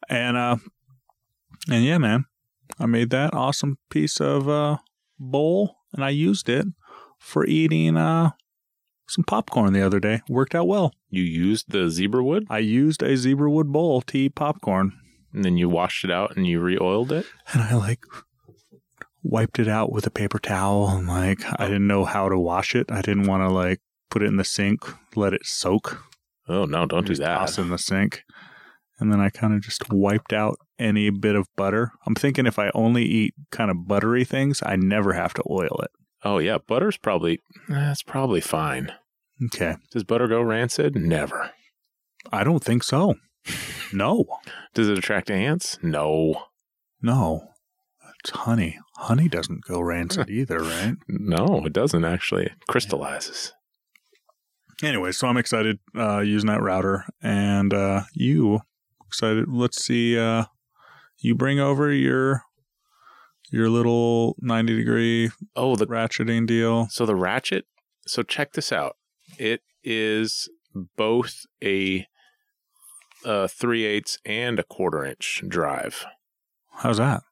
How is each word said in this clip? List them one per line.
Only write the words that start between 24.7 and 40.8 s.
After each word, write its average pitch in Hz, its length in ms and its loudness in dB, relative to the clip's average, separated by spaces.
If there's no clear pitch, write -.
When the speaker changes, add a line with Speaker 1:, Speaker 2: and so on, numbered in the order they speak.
Speaker 1:
let 101 160 0
it - 140 -4
soak. - 560 -2
Speaker 2:
Oh, 92 200 0
no, 78 200 0
don't 90 180 0
do 101 40 -6
Speaker 1:
Just 76 140 0
Speaker 2:
that. 78 160 0
Speaker 1:
toss 92 200 -4
it 98 40 0
in 87 80 -2
the 87 80 -4
sink. 98 440 0
And 107 100 2
then 104 100 4
I 98 100 4
kinda 107 300 0
just - 320 -10
wiped 101 400 2
out 107 240 0
any 104 320 2
bit 104 240 0
of 101 220 0
butter. 104 340 0
I'm 110 80 0
thinking 135 320 0
if 113 120 0
I 101 160 0
only 117 300 4
eat 107 300 0
kinda 104 240 0
buttery 101 500 2
things, 135 400 0
I 98 120 0
never 98 380 2
have 87 200 -2
to - 160 -4
oil 90 320 -2
it. - 80 -8
Speaker 2:
Oh, 101 160 0
yeah, 90 200 0
butter's 165 380 0
probably, 85 440 0
that's 143 340 -2
probably 127 380 0
fine. 76 520 -4
Speaker 1:
Okay. 82 300 -4
Speaker 2:
Does 113 140 -4
butter 117 240 0
go 117 140 2
rancid? 120 520 0